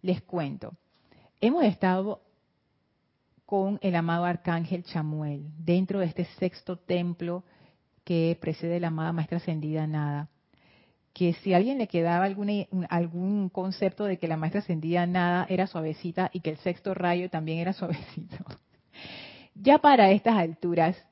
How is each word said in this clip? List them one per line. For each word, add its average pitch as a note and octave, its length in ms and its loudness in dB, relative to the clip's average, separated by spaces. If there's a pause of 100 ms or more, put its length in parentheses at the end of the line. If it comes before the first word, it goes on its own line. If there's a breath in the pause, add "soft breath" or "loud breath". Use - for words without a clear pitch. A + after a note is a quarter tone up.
Les F3+ 200 -2
cuento. D3+ 520 -8 (640 soft breath)
Hemos C#4 240 4
estado F#3+ 560 0 (1300)
con G3 360 0
el F#3 120 0
amado E3+ 300 0
Arcángel F3 600 -2
Chamuel D3+ 640 -6 (120)
dentro F3+ 420 0
de F3+ 60 0
este E3 180 -4 (140)
sexto F3+ 380 -4
templo F3 680 -4 (600 soft breath)
que E3 360 2
precede E3+ 400 -4
la E3+ 80 -2
amada D#3+ 240 -2
Maestra E3 260 -2
Ascendida D#3 480 -4
Nada. D3 420 -2 (840 soft breath)
Que F3 220 2
si F#3+ 200 -2
a - 20 6
alguien B3 220 2
le A3+ 80 -2
quedaba E3+ 380 0
alguna, G3+ 280 -2 (380)
algún F3+ 580 -2
concepto F#3+ 560 -2
de F#3+ 140 -2
que E3 100 -4
la D#3+ 80 0
Maestra D#3+ 240 -2
Ascendida E3+ 460 -2
Nada F3+ 420 0
era F#3 180 0
suavecita E3+ 680 -4
y F3+ 80 -6
que E3 100 -4
el D#3 80 -8
sexto F#3 360 -4
rayo F3+ 360 0
también D#3+ 280 -4
era F3 140 -2
<laughs> - 20 -2
suavecito. - 640 -8 (1160 loud breath)
Ya C4+ 240 6
para B3+ 320 10
estas G#3+ 260 6
alturas E3+ 600 2 (160)